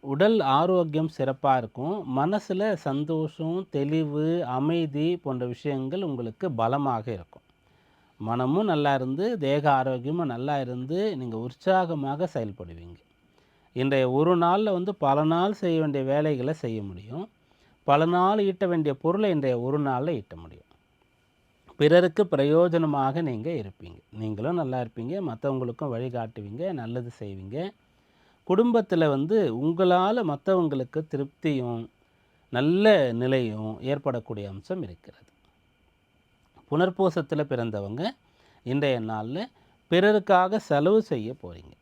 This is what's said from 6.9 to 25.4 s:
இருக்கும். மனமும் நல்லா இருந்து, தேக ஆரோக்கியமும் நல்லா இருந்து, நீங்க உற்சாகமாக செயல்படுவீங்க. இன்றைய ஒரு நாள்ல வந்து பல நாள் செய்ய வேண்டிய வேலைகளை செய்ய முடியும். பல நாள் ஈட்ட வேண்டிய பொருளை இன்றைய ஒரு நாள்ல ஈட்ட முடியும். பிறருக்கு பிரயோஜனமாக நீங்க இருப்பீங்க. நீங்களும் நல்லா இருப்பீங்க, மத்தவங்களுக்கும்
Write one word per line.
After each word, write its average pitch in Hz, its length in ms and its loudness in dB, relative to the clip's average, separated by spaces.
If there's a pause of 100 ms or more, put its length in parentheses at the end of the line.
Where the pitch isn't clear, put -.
இருக்கும். 87 300 -12 (760)
மனமும் 127 480 0
நல்லா 147 300 2
இருந்து, 143 440 -2
தேக 143 460 2
ஆரோக்கியமும் 135 400 -2
நல்லா 139 360 -4
இருந்து, 139 560 -4
நீங்க 123 200 -6
உற்சாகமாக 156 1000 -2
செயல்படுவீங்க. 87 600 -10 (760)
இன்றைய 131 380 2
ஒரு 160 280 4
நாள்ல 196 340 2
வந்து 185 220 -4
பல 143 300 2
நாள் 170 280 2
செய்ய 170 280 0
வேண்டிய 143 240 -2
வேலைகளை 143 500 0
செய்ய 113 280 -6
முடியும். 104 460 -10 (560)
பல 147 200 4
நாள் 180 340 2
ஈட்ட 196 280 0
வேண்டிய 160 280 0
பொருளை 190 360 0
இன்றைய 135 300 0
ஒரு 139 220 -2
நாள்ல 135 280 -2
ஈட்ட 107 260 -8
முடியும். 82 260 -20 (1120)
பிறருக்கு 170 480 6
பிரயோஜனமாக 151 1000 2
நீங்க 127 280 -4
இருப்பீங்க. 98 500 -10 (100)
நீங்களும் 110 440 -4
நல்லா 131 260 -2
இருப்பீங்க, 120 400 -8
மத்தவங்களுக்கும் 131 760 -4